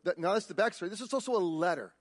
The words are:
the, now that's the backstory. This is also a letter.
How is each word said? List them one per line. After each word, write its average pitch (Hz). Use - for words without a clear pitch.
the, 175
now 170
that's 214
the 165
backstory. 202
This 208
is 254
also 254
a 220
letter. 165